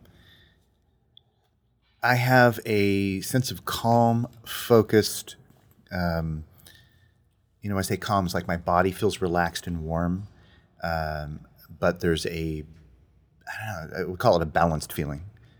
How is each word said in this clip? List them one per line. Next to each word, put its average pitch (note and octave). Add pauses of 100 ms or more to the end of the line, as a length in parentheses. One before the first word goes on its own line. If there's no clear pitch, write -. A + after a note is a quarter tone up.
(2000)
I B2
have B2
a G2
sense B2+
of F2+
calm, A#2 (180)
focused, - (560)
um, E2 (1160)
you G2+
know, G2+
when F#2+
I -
say F#2+
calm, G2
it's E2+
like F2
my E2+
body F2+
feels F#2
relaxed F2
and E2+
warm, F2 (540)
um, D2+ (380)
but F2+
there's E2
a, D#2+ (840)
I G#2+
don't D#2+
know, -
I F2+
would F2+
call A2
it E2
a E2
balanced D#2+
feeling. C#2+ (360)